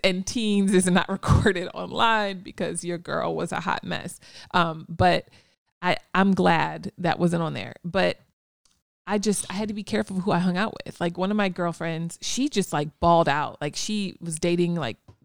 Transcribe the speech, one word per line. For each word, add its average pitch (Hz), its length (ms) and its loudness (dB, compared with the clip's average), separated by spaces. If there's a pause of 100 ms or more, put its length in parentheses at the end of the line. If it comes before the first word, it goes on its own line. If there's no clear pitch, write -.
and 190 220 2
teens 208 480 2
is 185 120 6
not 180 220 4
<laughs> - 0 -
recorded 190 640 2
online 202 680 0
because 175 420 -6
your 170 140 -4
girl 165 360 -4
was 165 180 -4
a 175 80 -4
hot - 240 -2
mess. - 360 -8 (320)
Um, 165 360 0
but 170 400 4 (520)
I, 175 160 0 (180)
I'm 196 200 4
glad 165 640 2
that 175 200 0
wasn't 170 240 2
on 156 120 -4
there. 104 200 -10 (100)
But 180 340 0 (880)
I 208 120 -2
just, 208 320 0
I 190 40 -4
had 208 140 -4
to 214 60 -8
be 208 100 -8
careful 208 340 -2
of 180 60 -4
who 208 80 2
I 170 60 4
hung 180 180 2
out 208 180 -2 (100)
with. - 160 -14
Like, 175 160 -2
one 185 140 -2
of 214 60 0
my 202 120 2
girlfriends, 165 760 -4
she 269 260 -2
just, - 240 0
like, 151 160 0 (120)
balled 170 280 6
out. 139 320 -2
Like, 147 160 -6
she 208 440 -4
was 165 180 -8
dating, 175 380 2
like, 123 200 -4 (280)